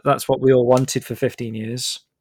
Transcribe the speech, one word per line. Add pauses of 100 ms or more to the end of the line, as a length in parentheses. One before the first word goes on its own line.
that's
what
we
all
wanted
for
fifteen
years. (200)